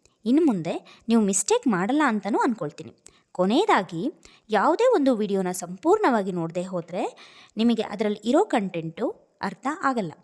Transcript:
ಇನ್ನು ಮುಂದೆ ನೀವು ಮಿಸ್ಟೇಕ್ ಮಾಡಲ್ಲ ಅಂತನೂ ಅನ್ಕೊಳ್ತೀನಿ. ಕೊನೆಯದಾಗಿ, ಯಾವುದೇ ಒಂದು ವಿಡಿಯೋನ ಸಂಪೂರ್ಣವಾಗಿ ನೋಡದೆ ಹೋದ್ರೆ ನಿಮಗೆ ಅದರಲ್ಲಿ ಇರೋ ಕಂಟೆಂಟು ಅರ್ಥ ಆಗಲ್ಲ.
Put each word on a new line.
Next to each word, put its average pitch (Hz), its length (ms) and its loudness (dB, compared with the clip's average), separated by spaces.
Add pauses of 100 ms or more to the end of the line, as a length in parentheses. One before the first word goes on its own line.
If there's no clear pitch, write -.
(260)
ಇನ್ನು 277 200 4
ಮುಂದೆ 208 640 -4
ನೀವು 226 140 4
ಮಿಸ್ಟೇಕ್ 214 460 0
ಮಾಡಲ್ಲ 220 380 0
ಅಂತನೂ 220 340 -2
ಅನ್ಕೊಳ್ತೀನಿ. 160 560 -4 (360)
ಕೊನೆಯದಾಗಿ, 208 800 0 (380)
ಯಾವುದೇ 320 460 2
ಒಂದು 269 200 2
ವಿಡಿಯೋನ 196 360 -2
ಸಂಪೂರ್ಣವಾಗಿ 214 800 0
ನೋಡದೆ 175 320 -4
ಹೋದ್ರೆ 185 540 -8 (400)
ನಿಮಗೆ 220 260 2
ಅದರಲ್ಲಿ 208 400 -4
ಇರೋ 285 220 4
ಕಂಟೆಂಟು 190 640 -4 (320)
ಅರ್ಥ 196 260 -8 (160)
ಆಗಲ್ಲ. 240 280 -2 (120)